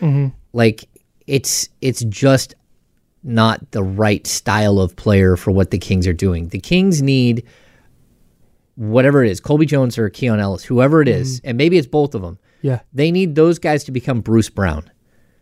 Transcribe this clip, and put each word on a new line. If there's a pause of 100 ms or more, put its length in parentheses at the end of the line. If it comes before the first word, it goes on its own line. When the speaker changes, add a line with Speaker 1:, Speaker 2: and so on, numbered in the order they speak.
Speaker 1:
Mm-hmm. (240)
Speaker 2:
like, (420)
it's, (120)
it's
just (680)
not
the
right
style
of
player
for
what
the
Kings
are
doing.
The
Kings
need (1300)
whatever
it
is,
Colby
Jones
or
Keon
Ellis,
whoever
it
is,
Speaker 1:
Mm-hmm.
Speaker 2:
and
maybe
it's
both
of
them. (240)
Speaker 1:
Yeah. (120)
Speaker 2:
They
need
those
guys
to
become
Bruce
Brown. (520)